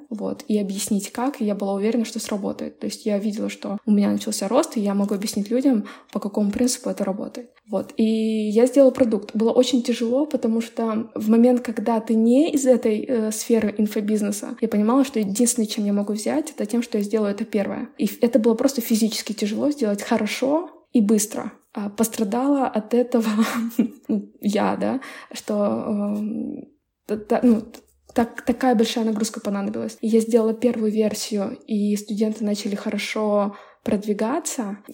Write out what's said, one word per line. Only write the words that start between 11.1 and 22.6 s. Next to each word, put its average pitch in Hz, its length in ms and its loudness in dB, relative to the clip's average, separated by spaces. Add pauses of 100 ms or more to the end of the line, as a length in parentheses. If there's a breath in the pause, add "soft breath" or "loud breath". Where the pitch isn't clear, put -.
в 214 140 -4
момент, 240 320 6
когда 226 400 -2
ты 226 140 0
не 233 360 6
из 269 140 0
этой, 226 420 4
э, 220 260 0
сферы 214 440 0
инфобизнеса, 214 840 -2
я 226 80 0
понимала, 226 360 4
что 262 140 -4
единственное, 214 480 0
чем 214 180 -4
я 202 80 0
могу 202 200 0
взять, 240 400 -4
это - 120 -6
тем, 233 180 -2
что 226 160 -2
я 202 60 0
сделаю 208 280 0
это 208 120 -6
первое. 202 440 -4 (100)
И - 60 -2
ф-, - 180 -2
это 240 160 4
было 226 160 4
просто 269 260 0
физически 220 520 0
тяжело 214 380 -2
сделать 208 320 -2
хорошо 254 680 -2 (220)
и 247 80 4
быстро. 208 520 0 (220)
А, 202 160 -8
пострадала 233 760 0